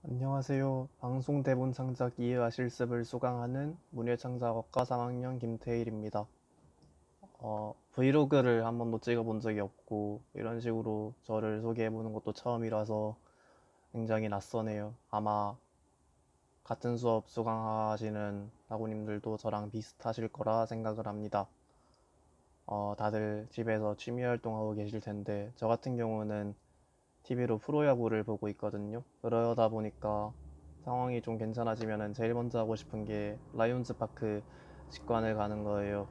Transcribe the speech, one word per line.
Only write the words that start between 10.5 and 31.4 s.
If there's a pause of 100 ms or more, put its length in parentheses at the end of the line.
식으로 (100)
저를
소개해보는
것도
처음이라서 (760)
굉장히
낯서네요. (160)
아마 (1080)
같은
수업
수강하시는 (180)
학우님들도
저랑
비슷하실
거라
생각을
합니다. (1200)
어,
다들
집에서
취미
활동하고
계실
텐데
저
같은
경우는 (680)
티비로
프로야구를
보고
있거든요. (180)
그러다
보니까 (500)
상황이
좀
괜찮아지면은